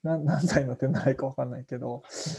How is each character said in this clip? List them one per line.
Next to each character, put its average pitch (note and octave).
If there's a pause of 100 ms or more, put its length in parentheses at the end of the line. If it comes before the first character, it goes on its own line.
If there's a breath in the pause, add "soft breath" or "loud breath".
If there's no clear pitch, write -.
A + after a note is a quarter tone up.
な-、 D#3+
何 D3+
歳 D3
の B2
手 C3+
習 D#3
い C3+
か C3+
分 C3+
か C3+
ん B2
な B2
い B2+
け B2+
ど、 B2 (360 loud breath)